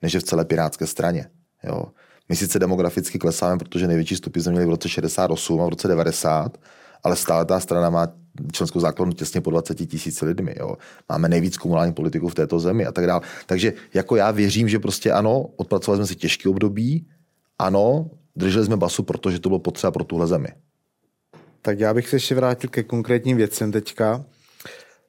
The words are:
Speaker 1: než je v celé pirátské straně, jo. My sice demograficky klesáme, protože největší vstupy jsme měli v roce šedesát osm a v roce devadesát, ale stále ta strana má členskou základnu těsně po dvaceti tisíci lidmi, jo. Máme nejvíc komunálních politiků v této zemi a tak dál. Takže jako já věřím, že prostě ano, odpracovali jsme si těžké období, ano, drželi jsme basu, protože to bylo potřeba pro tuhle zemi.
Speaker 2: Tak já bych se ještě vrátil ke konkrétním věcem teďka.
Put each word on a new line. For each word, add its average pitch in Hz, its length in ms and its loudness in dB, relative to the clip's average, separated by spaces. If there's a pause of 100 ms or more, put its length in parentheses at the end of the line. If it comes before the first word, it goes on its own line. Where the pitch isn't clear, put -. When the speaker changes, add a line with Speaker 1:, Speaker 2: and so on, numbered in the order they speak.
Speaker 1:
než 82 120 -2
je 90 60 2
v - 40 -4
celé 82 220 0
pirátské 80 420 -2
straně, 85 420 -4 (340)
jo. - 220 -6 (440)
My 87 60 0
sice 95 240 -2
demograficky 90 600 0
klesáme, 87 380 0
protože 87 300 -2
největší 82 280 2
vstupy - 240 -4
jsme 85 120 0
měli 87 140 2
v 85 40 2
roce 82 200 -2
šedesát 82 420 0
osm 82 300 0
a 87 40 2
v 85 40 0
roce 82 180 -4
devadesát, 80 680 0 (460)
ale 90 120 2
stále 85 300 0
ta 92 140 2
strana 87 300 0
má 85 180 2 (440)
členskou 87 280 -2
základnu 85 340 0
těsně 82 280 -4
po 80 100 -2
dvaceti 82 340 -2
tisíci 80 400 -6
lidmi, 87 340 -2
jo. - 160 -6 (340)
Máme 82 200 0
nejvíc 85 280 2
komunálních 85 380 2
politiků 80 340 -2
v 85 60 -8
této 80 240 2
zemi 90 260 0
a - 60 -4
tak 87 160 0
dál. 87 140 2 (240)
Takže 92 280 2 (200)
jako 98 220 2
já 107 160 4
věřím, 104 380 2
že 107 100 2
prostě 101 320 0
ano, 110 340 2 (100)
odpracovali 98 420 0
jsme 104 100 0
si 90 80 -6
těžké - 340 0
období, 107 580 0 (520)
ano, 113 500 2 (260)
drželi 95 300 2
jsme 107 120 0
basu, 90 260 0
protože 92 360 -2
to 92 100 -2
bylo 95 100 2
potřeba 87 320 -2
pro 80 120 -4
tuhle 82 240 -2
zemi. 82 200 0 (1120)
Speaker 2:
Tak 104 180 -2
já 107 140 4
bych 120 160 0
se 143 60 0
ještě 131 200 0
vrátil 127 340 0
ke 120 140 -2
konkrétním 120 540 0
věcem 107 340 0
teďka. 110 540 -2 (840)